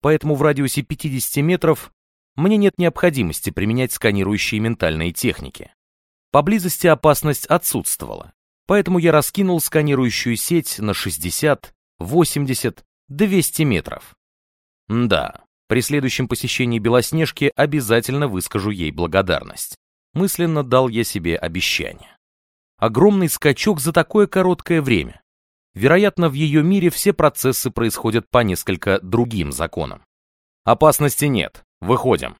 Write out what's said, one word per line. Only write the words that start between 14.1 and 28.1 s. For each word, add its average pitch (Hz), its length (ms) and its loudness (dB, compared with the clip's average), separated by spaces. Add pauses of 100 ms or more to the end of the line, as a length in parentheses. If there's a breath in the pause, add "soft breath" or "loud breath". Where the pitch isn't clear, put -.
Да, 101 560 -2 (260)
при 117 120 2
следующем 131 440 -2
посещении 120 540 -2
Белоснежки 139 720 0
обязательно 139 720 0
выскажу 98 440 -4
ей 87 200 -4
благодарность. 85 840 -2 (380)
Мысленно 165 500 0
дал 127 240 4
я 113 160 -2
себе 85 320 -4
обещание. - 800 -6 (600)
Огромный 170 520 4
скачок 151 500 0
за 143 140 -4
такое 196 340 2
короткое 180 560 0
время. 95 400 -2 (520)
Вероятно, 170 540 2
в 139 40 -2
её 151 320 2
мире 180 260 2
все - 220 0
процессы 135 580 0
происходят 113 600 -2